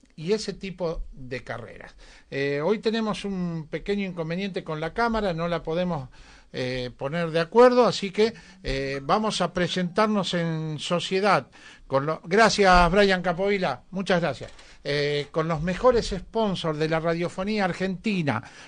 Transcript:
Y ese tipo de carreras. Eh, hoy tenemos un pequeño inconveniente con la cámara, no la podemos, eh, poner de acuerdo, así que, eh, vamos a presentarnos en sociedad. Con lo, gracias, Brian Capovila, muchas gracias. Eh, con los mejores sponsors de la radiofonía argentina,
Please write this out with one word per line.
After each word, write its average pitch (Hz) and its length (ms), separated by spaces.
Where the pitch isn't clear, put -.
Y 160 160
ese 214 200
tipo 180 600
de 127 300
carreras. 110 520
Eh, 143 320
hoy 196 180
tenemos 214 440
un 175 460
pequeño 202 340
inconveniente 180 580
con 156 160
la 160 140
cámara, 220 400
no 165 160
la 165 140
podemos, 160 480
eh, 127 420
poner 160 360
de 160 100
acuerdo, 240 460
así 190 240
que, 214 240
eh, 135 400
vamos 196 380
a 175 140
presentarnos 185 800
en 160 440
sociedad. 180 680
Con 135 180
lo, 156 200
gracias, 185 680
Brian 190 320
Capovila, 180 680
muchas 180 280
gracias. 143 320
Eh, 143 460
con 160 180
los 160 140
mejores 208 520
sponsors 180 640
de 156 120
la 160 100
radiofonía 175 640
argentina, 180 800